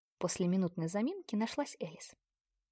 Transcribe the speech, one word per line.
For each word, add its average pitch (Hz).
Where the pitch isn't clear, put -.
После 180
минутной 175
заминки 254
нашлась 226
Элис. -